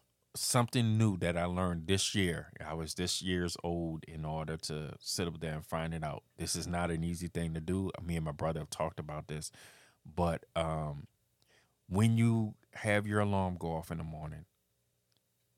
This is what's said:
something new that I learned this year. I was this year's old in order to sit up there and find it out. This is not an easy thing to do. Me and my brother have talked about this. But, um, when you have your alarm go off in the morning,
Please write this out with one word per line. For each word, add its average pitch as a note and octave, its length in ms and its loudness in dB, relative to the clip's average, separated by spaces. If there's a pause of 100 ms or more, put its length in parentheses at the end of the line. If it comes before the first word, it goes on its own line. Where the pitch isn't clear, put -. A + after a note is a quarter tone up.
(360)
something A#2 640 4
new A2 200 6
that E2+ 200 2
I E2+ 80 2
learned F2 420 0
this F#2+ 280 2
year. E2+ 360 2 (140)
I D#2 80 -6
was D#2+ 220 -4
this F2+ 260 -2
year's F2 420 0
old E2 420 -2
in D#2 200 -8
order D#2 320 -4
to D2+ 420 -6
sit - 280 -2
up D#2+ 120 -6
there D#2+ 140 -4
and D#2 120 -8
find E2 280 -4
it D#2+ 100 -6
out. D2+ 200 -6 (140)
This E2 180 -4
is E2 120 -4
not F2 220 0
an E2 140 0
easy E2+ 240 -2
thing E2 260 -4
to D#2+ 80 -4
do. F#2 300 -2 (120)
Me E2+ 120 -2
and D#2+ 100 0
my D#2 60 -2
brother D#2+ 280 -2
have D2+ 120 -8
talked D#2+ 280 -4
about D2+ 280 -8
this. D2+ 240 -8 (540)
But, E2 400 0 (100)
um, D#2 520 -2 (800)
when A2+ 300 6
you A2+ 380 4 (180)
have G#2 320 2
your G#2 140 2
alarm G2 400 2
go E2 160 -2
off D#2+ 160 -6
in E2 80 -4
the E2 40 -4
morning, D#2 420 -8 (1120)